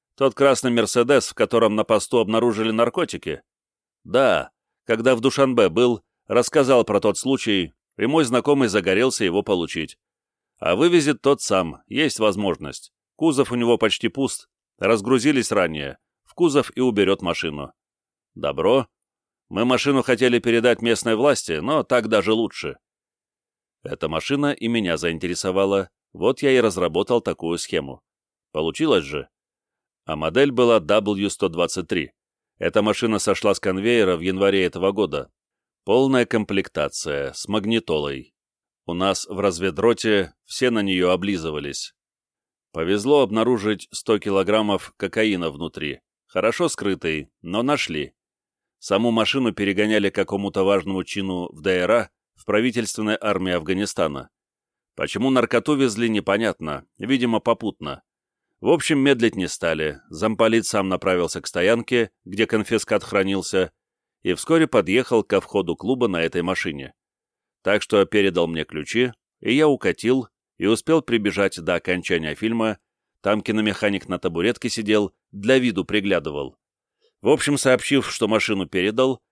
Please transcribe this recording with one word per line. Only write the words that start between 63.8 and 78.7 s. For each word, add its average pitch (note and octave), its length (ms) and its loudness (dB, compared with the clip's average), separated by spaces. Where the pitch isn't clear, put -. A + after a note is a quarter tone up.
и F2+ 140 0
вскоре D#3+ 320 2
подъехал A2 560 2
ко G2 180 0
входу F2 340 -2
клуба A#2+ 320 -2
на F2+ 140 -2
этой E2 220 -2
машине. E2 500 -6
Так G2+ 180 0
что G2+ 240 2
передал F#2+ 400 0
мне E2 180 -6
ключи, A2 480 -4
и - 120 -4
я D3+ 160 4
укатил, B2 600 0
и F#2+ 80 0
успел D3 340 2
прибежать G2+ 580 0
до E2 140 -2
окончания E2+ 640 -2
фильма, A2 420 -2
там G#2 200 0
киномеханик G#2 640 -2
на F2+ 120 -4
табуретке F#2 500 -2
сидел, G#2+ 460 0
для G#2+ 260 2
виду A2+ 260 0
приглядывал. D#2+ 760 -4
В G#2 80 0
общем, C#3+ 280 2
сообщив, C3 500 2
что - 200 -2
машину G2+ 400 0
передал, A2 520 0